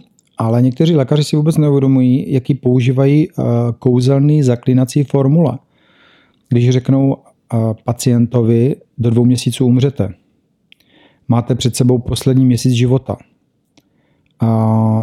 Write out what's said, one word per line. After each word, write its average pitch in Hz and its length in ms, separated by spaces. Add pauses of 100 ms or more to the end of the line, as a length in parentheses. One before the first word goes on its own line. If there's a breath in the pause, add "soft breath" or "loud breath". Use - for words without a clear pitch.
(380)
ale 117 240
někteří 160 340
lékaři 147 280
si - 120
vůbec 151 200
neuvědomují, 135 760
jaký 135 220
používají, 131 760
eh, - 140 (360)
kouzelný 139 640
zaklínací 131 640
formule. 139 540 (920 soft breath)
Když 120 220
řeknou, 135 460
eh, - 400 (280)
pacientovi: 120 920 (220)
„Do 120 120
dvou 120 140
měsíců 123 420
umřete. 123 480 (1120 soft breath)
Máte 120 260
před 113 220
sebou 123 220
poslední 131 460
měsíc 127 280
života.“ 120 440 (1200)
A 110 640